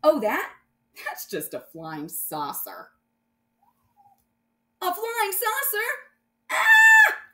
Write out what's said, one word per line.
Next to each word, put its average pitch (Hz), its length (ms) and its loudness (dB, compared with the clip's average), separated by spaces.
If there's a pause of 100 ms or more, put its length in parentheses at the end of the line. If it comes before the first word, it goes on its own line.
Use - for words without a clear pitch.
Oh, 302 180 2
that? 233 320 -4 (520)
That's - 220 -12
just - 280 -10
a 147 60 -10
flying 160 480 -14
saucer. 143 800 -10 (1900)
A 359 140 -2
flying 453 380 -4
saucer? 440 540 -4 (640)
Ah! 880 640 6 (200)